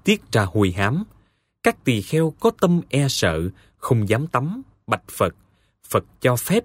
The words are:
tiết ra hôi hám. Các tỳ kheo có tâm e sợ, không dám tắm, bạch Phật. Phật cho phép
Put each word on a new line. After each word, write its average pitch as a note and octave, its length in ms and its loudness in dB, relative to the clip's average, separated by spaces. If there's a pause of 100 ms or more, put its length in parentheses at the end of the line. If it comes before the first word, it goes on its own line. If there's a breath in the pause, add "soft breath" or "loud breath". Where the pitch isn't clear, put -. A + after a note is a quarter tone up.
tiết G#3 180 2 (100)
ra A2 120 2
hôi F#2+ 260 2
hám. G#2+ 340 -2 (580)
Các A#3 220 -2
tỳ A2 180 0
kheo D#3 380 -2
có A3+ 100 2 (100)
tâm F3 280 2
e C#3 200 0
sợ, E2+ 400 -2 (280 soft breath)
không A2 320 0
dám A#2+ 180 0
tắm, E3+ 360 -4 (240)
bạch - 240 -4
Phật. F#2 240 -2 (540)
Phật - 160 0 (160)
cho B2 160 2
phép G3+ 280 -2